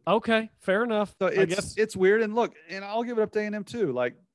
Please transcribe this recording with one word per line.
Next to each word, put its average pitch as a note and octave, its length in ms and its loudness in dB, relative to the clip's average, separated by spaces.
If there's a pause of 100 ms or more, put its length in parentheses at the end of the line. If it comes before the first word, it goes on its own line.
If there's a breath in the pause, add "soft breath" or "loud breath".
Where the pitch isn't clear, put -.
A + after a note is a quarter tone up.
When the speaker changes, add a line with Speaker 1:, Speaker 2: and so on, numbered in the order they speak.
Speaker 1:
Okay, A3 440 2 (100)
fair G3+ 240 0
enough. G#3+ 340 -2
Speaker 2:
so F#3+ 80 2
Speaker 1:
I - 40 0
Speaker 2:
it's, F#3 240 2
Speaker 1:
guess. - 220 -6
Speaker 2:
it's G#3+ 200 0
weird. G3 240 6
And G#3+ 120 -2
look, A3+ 200 0 (160)
and F#3+ 160 -10
I'll G#3+ 180 -4
give A#3+ 140 -6
it G#3+ 40 2
up G#3 120 -2
to G#3+ 60 -2
A G#3+ 40 -2
and G#3+ 120 -6
M G#3 100 -8
too. G#3+ 260 -2
Like, B2 240 -2 (180)